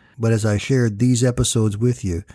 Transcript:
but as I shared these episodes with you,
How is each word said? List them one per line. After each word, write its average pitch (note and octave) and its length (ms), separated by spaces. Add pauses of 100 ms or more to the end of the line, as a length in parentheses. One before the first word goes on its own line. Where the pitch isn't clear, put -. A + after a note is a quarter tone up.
(180)
but A2+ 140
as A2 140
I G#2 120
shared A#2 420
these B2 240
episodes A#2+ 540
with A#2+ 260
you, F2 200 (120)